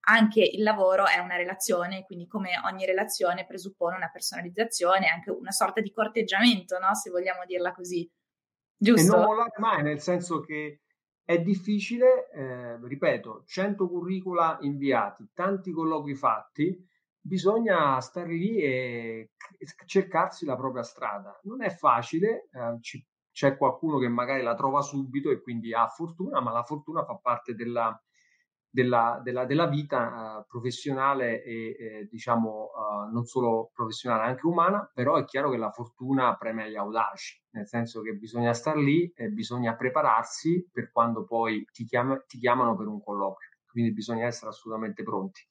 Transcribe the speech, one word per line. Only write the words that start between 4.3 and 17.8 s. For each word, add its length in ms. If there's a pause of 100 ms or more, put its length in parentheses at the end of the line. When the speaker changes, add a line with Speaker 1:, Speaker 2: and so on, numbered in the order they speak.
Speaker 1:
anche 240
una 220
sorta 280
di 120
corteggiamento, 880
no? 160
Se 160
vogliamo 340
dirla 280
così. 380 (680)
Giusto? 360
Speaker 2:
E 40
non 80
mollare 340
mai, 260
nel 160
senso 400
che 400 (420)
è 160
difficile, 920
eh, 500
ripeto, 640
cento 420
curricula 760
inviati, 680
tanti 380
colloqui 460
fatti, 720 (340)
bisogna 760